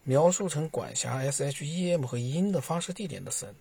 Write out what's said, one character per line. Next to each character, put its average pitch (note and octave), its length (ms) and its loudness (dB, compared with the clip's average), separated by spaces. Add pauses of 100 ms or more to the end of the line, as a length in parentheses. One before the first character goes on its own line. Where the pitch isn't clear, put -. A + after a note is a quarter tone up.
描 D3 300 6
述 F#3 180 0
成 D#3 200 -2
管 - 260 -4
辖 B2 220 -2
S C#3 260 0
H C#3 200 -2
E F3 280 0
M D#3+ 120 2
和 B2 140 -2
鹰 D#3 340 2
的 E3 80 2
发 E3 200 -2
射 E3+ 120 -4
地 G3 160 -6
点 C3+ 160 -8
的 - 60 -10
神。 - 320 -6